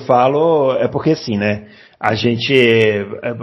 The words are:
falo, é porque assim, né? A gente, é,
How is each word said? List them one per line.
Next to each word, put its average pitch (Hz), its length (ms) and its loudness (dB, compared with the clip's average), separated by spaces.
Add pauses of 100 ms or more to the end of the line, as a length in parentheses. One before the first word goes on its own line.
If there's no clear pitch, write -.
falo, 139 680 2
é 120 140 -2
porque 143 240 -2
assim, 120 260 -4
né? 104 300 -2 (320)
A 107 140 -2
gente, 117 400 -2
é, 110 880 2